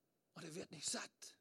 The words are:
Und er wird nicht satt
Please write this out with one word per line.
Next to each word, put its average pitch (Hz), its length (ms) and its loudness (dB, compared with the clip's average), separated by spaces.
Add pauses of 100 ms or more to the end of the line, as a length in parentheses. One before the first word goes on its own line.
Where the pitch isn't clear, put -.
(340)
Und 170 100 -8
er 160 100 -4
wird - 180 -4
nicht 151 180 0
satt - 520 0